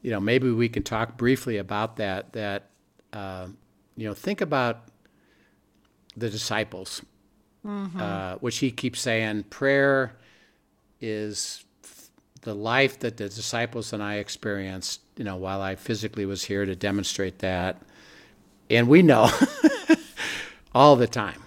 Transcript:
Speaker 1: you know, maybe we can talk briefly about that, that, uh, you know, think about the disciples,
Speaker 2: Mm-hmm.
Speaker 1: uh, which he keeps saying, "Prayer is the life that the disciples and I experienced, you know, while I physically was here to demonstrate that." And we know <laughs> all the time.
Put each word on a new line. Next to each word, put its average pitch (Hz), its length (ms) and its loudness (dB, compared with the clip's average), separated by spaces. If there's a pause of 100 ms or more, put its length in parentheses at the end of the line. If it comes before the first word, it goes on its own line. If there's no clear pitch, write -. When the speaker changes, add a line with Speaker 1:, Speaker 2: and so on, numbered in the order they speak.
Speaker 1:
you 123 100 -4
know, 104 80 -2
maybe 123 320 2
we 117 160 2
can 113 160 -4
talk 113 340 -4
briefly 123 400 0
about 104 380 -4
that, 98 380 -6
that, 101 360 -8 (440)
uh, 95 340 -12 (480)
you 113 100 -8
know, 104 80 -6
think 202 280 -6
about 131 480 -2 (1300)
the 113 120 -4
disciples, 104 720 -6 (640)
Speaker 2:
Mm-hmm. 196 340 -8
Speaker 1:
uh, 95 360 -6
which 120 220 -6
he 131 140 0
keeps 120 280 -6
saying, 110 440 -2
"Prayer 139 760 2 (840)
is 107 640 -8 (760)
the 110 120 -10
life 120 460 2
that 113 160 -4
the 101 140 -6
disciples 117 640 -6
and 104 100 -6
I 104 120 -6
experienced, 98 840 -8 (160)
you - 80 -10
know, 95 140 -6
while 95 240 -6
I 95 140 -4
physically 107 500 -6
was 95 180 -4
here 101 220 -2
to 95 100 -4
demonstrate 98 640 -4
that." 92 420 -2 (880)
And 120 200 4
we 160 120 10
know 123 280 8 (720)
<laughs> - 720 -10
all 139 220 10
the 120 100 4
time. 104 380 -4